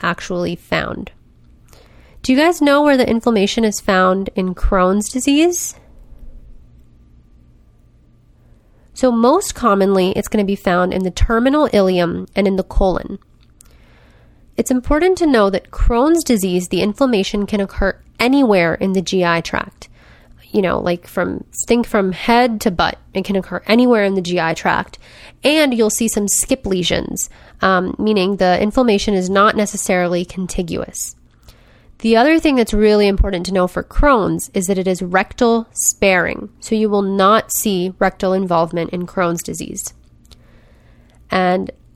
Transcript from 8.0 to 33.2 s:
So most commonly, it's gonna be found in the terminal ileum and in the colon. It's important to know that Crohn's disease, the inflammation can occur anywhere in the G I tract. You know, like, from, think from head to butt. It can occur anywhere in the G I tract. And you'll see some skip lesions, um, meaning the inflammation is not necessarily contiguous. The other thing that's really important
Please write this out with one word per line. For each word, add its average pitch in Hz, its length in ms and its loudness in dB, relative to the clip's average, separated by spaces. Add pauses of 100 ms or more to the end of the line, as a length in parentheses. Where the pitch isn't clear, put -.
So 254 180 2
most 247 420 2
commonly, 196 640 2
it's - 160 -6
gonna 196 220 0
be - 20 -6
found 180 360 0
in 185 120 -4
the 180 80 -4
terminal 254 560 2
ileum 185 680 0
and 196 140 2
in 190 80 0
the 185 200 -4
colon. 196 440 0 (1400)
It's 254 160 -2
important 302 460 0
to 320 160 2
know 202 160 4
that - 200 -6
Crohn's 294 540 2
disease, 180 420 0
the 180 160 -2
inflammation 208 640 0
can 202 140 -2
occur 196 360 -2 (220)
anywhere 220 560 2
in 190 200 -2
the 190 160 0
G 185 140 0
I 170 160 0
tract. - 480 -8 (640)
You 208 120 0
know, 175 180 0
like, 175 260 -4
from, - 380 -6 (240)
think 240 180 2
from 196 240 0
head 233 520 0
to 226 80 0
butt. 170 280 -2 (160)
It 190 100 -4
can 196 120 -2
occur 180 300 -6
anywhere 233 380 4
in 196 100 0
the 185 80 -2
G 175 180 -2
I 160 140 -2
tract. - 440 -4 (460)
And 294 280 2
you'll 220 180 2
see 226 180 -2
some 208 180 -2
skip - 400 -2
lesions, - 640 -4 (300)
um, 185 360 0
meaning 202 400 0
the 180 240 2
inflammation 208 540 0
is 180 160 -2
not 196 260 2
necessarily 180 680 -2
contiguous. - 880 -8 (840)
The 226 180 2
other 311 240 4
thing 294 160 2
that's 226 180 0
really 208 320 4
important 190 400 0